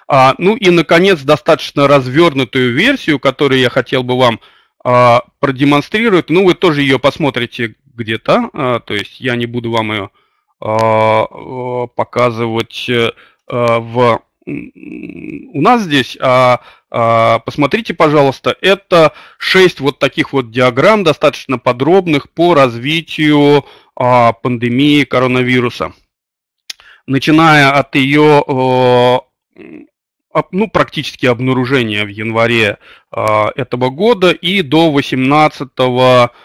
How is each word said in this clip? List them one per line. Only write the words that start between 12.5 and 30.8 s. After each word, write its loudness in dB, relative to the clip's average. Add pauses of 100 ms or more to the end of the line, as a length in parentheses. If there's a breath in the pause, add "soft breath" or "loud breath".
э, -2 (380 soft breath)
в, 0 (260)
м, -16
у -4
нас 2
здесь, -2
а, 2 (300 soft breath)
а, 0
посмотрите, -4
пожалуйста, 0
это 2 (260 loud breath)
шесть 2
вот -4
таких -4
вот -4
диаграмм, 2
достаточно -2
подробных 0
по 0
развитию, 2 (320 soft breath)
а, 2
пандемии 0
коронавируса. -2 (1120 soft breath)
Начиная 2
от -2
ее, 4 (1120)
э, -20 (720)
об-, -4
ну, -2
практически -4